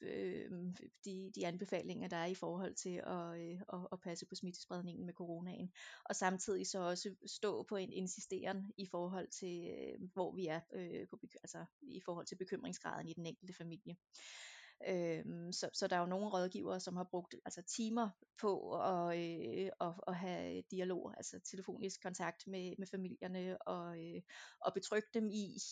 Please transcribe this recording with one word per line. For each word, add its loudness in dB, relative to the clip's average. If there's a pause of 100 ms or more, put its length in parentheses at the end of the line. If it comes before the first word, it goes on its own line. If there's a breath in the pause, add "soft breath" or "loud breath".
øh, -2 (540)
de, -4
de 2
anbefalinger, 0
der 0
er 4
i 2
forhold 0
til -2
at, -2
øh, -4 (120)
at, -2
at -4
passe -4
på -10
smittespredningen -2
med -4
coronaen. -2 (320 loud breath)
Og 0
samtidig 4
så 2
også 2 (120)
stå 2
på 0
en 0
insisteren 0
i -4
forhold 0
til, -4
øh, -4
hvor 2
vi 0
er, 2 (120)
øh, -4
på -10
bek-, -12
altså, -8 (180)
i -8
forhold -2
til -8
bekymringsgraden -2
i -4
den -4
enkelte -8
familie. -8 (920 loud breath)
Øhm, 2
så, 0
så 2
der 6
er 8
jo 6
nogle 4
rådgivere, 2
som -2
har 0
brugt, -2 (100)
altså, -6
timer 2 (300)
på 4
at, 6
øh, 0 (100)
at, 2 (120)
at 2
have 0
dialog, 2
altså -6 (100)
telefonisk -4
kontakt -2
med, -2
med -2
familierne -2
og, -2
øh, -6 (380 loud breath)
og 4
betrygge 2
dem 6
i, 0 (140)